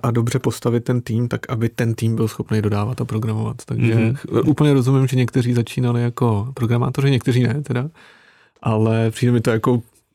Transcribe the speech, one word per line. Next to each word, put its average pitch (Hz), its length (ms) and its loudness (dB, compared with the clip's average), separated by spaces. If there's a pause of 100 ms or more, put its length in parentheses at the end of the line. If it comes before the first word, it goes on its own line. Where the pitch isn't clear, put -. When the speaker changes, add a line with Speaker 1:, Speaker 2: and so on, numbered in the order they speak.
Speaker 1:
a 120 80 0
dobře 120 280 0
postavit 117 440 -2
ten 123 180 0
tým 120 260 -2
tak, - 220 -6
aby 117 200 -2
ten 117 260 -2
tým 113 200 -2
byl 113 120 0
schopný - 340 -4
dodávat 104 400 -2
a 117 40 -4
programovat. 110 600 -4
Takže 117 300 0
Speaker 2:
Mhm. 113 200 2
Speaker 1:
ch-, - 100 -10 (200)
úplně 151 280 4
rozumím, 131 340 2
že 127 80 -2
někteří 123 380 0
začínali 120 480 0
jako 117 520 0
programátoři, 131 580 0
někteří 123 320 2
ne 135 180 0
teda, 131 280 -4 (720)
ale 113 500 2
přijde 120 200 0
mi 117 100 2
to 123 100 0
jako, 117 300 2 (340)